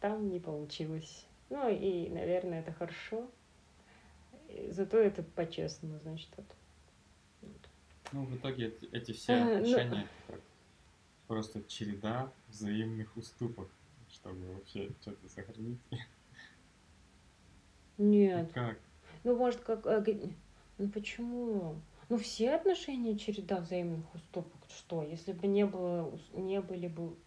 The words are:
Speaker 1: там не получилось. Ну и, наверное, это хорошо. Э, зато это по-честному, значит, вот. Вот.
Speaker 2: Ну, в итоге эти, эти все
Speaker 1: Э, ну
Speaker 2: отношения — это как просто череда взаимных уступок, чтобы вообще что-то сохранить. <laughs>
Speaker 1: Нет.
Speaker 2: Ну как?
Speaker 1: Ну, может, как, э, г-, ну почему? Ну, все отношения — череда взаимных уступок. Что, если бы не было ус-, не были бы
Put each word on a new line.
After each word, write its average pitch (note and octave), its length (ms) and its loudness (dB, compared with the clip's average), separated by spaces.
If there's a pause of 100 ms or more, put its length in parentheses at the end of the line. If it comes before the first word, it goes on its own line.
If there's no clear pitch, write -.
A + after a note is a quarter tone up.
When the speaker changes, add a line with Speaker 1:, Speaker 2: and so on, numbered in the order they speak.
Speaker 1:
там G#3 300 0
не F3 100 -2
получилось. D#3 840 -6 (240)
Ну C4+ 180 0
и, F#3 420 0
наверное, F3 500 0
это D#3+ 120 -8
хорошо. A3 580 -8 (1200)
Э, - 240 -8
зато G3 260 4
это G3+ 240 6
по-честному, D#3+ 760 -4
значит, D#3+ 360 -10
вот. - 100 -14 (960)
Вот. - 260 -18 (440)
Speaker 2:
Ну, C#3 140 -4
в B2+ 100 -6
итоге B2+ 320 -2
эти, - 180 -12
эти A#2+ 260 -6
все B3 240 2
Speaker 1:
Э, A#3 260 6
ну A#3+ 160 6
Speaker 2:
отношения — B2 260 0
это - 220 -16
как - 160 -12 (840)
просто A2 380 -4
череда G#2+ 680 -4 (140)
взаимных A2 680 -4
уступок, A#2 540 -8 (380)
чтобы F#2 460 -12
вообще G2 360 -8 (100)
что-то G2 280 -14
сохранить. A2 520 -10 (100)
<laughs> A#2+ 260 -10 (1800)
Speaker 1:
Нет. G3+ 480 8
Speaker 2:
Ну - 60 -6
как? A#2 260 -2 (460)
Speaker 1:
Ну, A#3+ 120 6
может, A#3+ 260 4
как, A3 240 -2
э, A3 140 6
г-, G3+ 340 0 (440)
ну G3+ 120 0
почему? G#3+ 920 -4 (260)
Ну, A#3 100 4
все A3+ 360 2
отношения — C#4 640 2
череда G3+ 420 -2
взаимных E3+ 540 -2
уступок. - 460 -10 (100)
Что, - 320 -4
если D#3+ 300 -6
бы F3 160 -2
не G3+ 180 8
было F3+ 400 0
ус-, - 280 -10
не F#3+ 260 0
были F3 280 -4
бы E3 280 -6 (100)